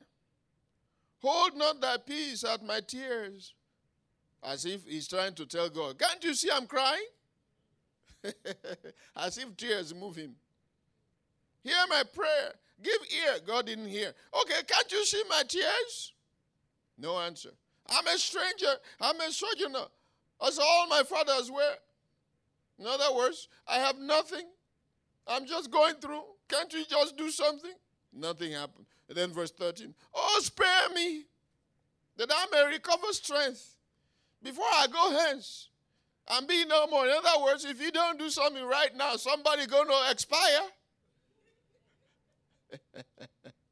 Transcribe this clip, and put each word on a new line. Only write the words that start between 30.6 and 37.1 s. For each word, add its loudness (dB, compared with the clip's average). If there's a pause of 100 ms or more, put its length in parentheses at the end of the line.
me, -4 (920)
that -2
I 2
may 6
recover 0
strength -2 (640)
before -6
I 6
go 4
hence 0 (580)
and -2
be 4
no 4
more." 4
In 4